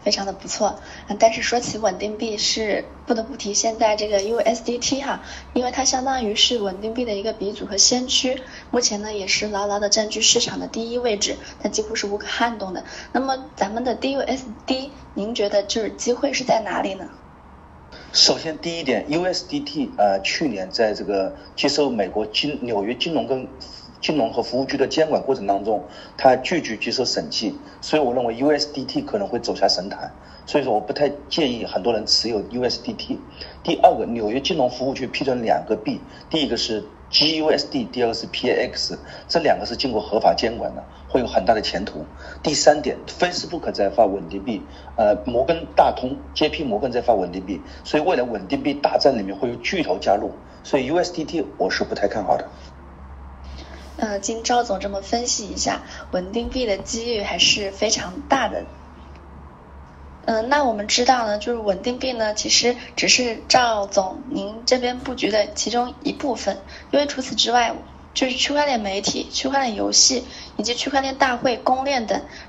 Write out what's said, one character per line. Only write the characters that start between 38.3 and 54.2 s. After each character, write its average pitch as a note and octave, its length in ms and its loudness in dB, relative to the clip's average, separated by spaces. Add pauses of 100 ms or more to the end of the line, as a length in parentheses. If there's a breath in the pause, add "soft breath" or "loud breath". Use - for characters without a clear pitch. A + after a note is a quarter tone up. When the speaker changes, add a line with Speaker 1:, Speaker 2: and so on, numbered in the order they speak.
Speaker 2:
A - 240 2
X， - 240 -4 (300 loud breath)
这 E3+ 120 2
两 B2 200 4
个 G2+ 60 -4
是 A#2 100 -4
经 C3+ 160 -2
过 G#2+ 80 2
合 G#2 200 0
法 F2 160 4
监 A#2 220 -2
管 - 180 -4
的， - 80 -10 (260 loud breath)
会 C3 100 2
有 A#2+ 60 0
很 G#2+ 200 2
大 A#2 100 6
的 G#2 60 0
前 G2 220 -4
途。 D2+ 220 -8 (380 loud breath)
第 D#3 100 0
三 D3+ 280 6
点， - 160 -2 (100)
Facebook F3 640 -2
在 G2 180 2
发 A2 160 6
稳 F#2+ 240 -2
定 G2 140 -8
币， G#2 180 -4 (360 loud breath)
呃， G#2 180 6 (100)
摩 B2 200 2
根 E3 200 2 (100)
大 A#2+ 160 8
通、 C3 240 -4 (200)
J D3+ 140 2
P E3 140 -4
摩 A2+ 160 -2
根 C3 120 0
在 A#2+ 100 0
发 A#2 140 6
稳 F2+ 160 0
定 F#2+ 120 -6
币， F#2+ 160 -4 (240 loud breath)
所 - 160 2
以 D3+ 40 2
未 F3+ 120 4
来 B2+ 60 2
稳 G#2+ 260 -4
定 C#3 140 -2
币 C#3 140 0
大 - 240 2
战 C3 180 6
里 G2+ 60 -2
面 F#2+ 120 -6
会 A#2+ 140 -2
有 A#2+ 60 -4
巨 F3 260 -2
头 F#2+ 160 0
加 G2 180 2
入， - 160 -2 (320 loud breath)
所 - 160 2
以 B2+ 60 0
U D#3 120 0
S F3 140 2
D D#3+ 120 -6
T D3+ 200 -2 (140)
我 - 140 0
是 - 120 -2
不 - 120 -4
太 G#2 120 0
看 G#2 160 -2
好 - 140 2
的。 - 100 -6 (1500 loud breath)
Speaker 1:
呃， G#3 220 -2
经 A3+ 240 -4